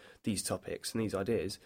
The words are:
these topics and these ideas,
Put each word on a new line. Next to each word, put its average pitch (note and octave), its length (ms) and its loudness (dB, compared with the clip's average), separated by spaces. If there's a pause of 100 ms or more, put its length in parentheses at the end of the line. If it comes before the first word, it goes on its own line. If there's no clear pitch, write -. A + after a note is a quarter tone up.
(240)
these G2 180 2
topics - 500 -4
and A2+ 80 2
these G2+ 140 2
ideas, F#2+ 520 2